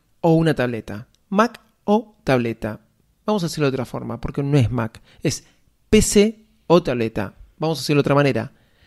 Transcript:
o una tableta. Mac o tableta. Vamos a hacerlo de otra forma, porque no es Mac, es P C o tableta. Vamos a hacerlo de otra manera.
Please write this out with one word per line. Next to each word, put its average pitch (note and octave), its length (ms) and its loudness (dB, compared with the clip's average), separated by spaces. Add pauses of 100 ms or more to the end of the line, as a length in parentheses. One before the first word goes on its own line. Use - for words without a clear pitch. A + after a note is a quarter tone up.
(220)
o E3 140 4
una D#3+ 180 2
tableta. A#2 540 -6 (200)
Mac A3+ 320 0 (240)
o A3 380 0
tableta. A2+ 580 -2 (460)
Vamos G#3+ 160 -2
a E3+ 40 -2
hacerlo D3+ 200 -2
de C3 80 0
otra C3 100 -4
forma, A#2+ 360 -10
porque - 240 -6
no C#3+ 120 0
es A#2 140 2
Mac, A#2 320 -6 (220)
es - 200 -4 (440)
P G#3+ 140 6
C G#3+ 420 2 (240)
o E3 160 4
tableta. A2+ 500 -4 (240)
Vamos D#3+ 200 -4
a - 20 -10
hacerlo D3 180 0
de C#3+ 40 4
otra C#3+ 120 2
manera. C3+ 380 0 (340)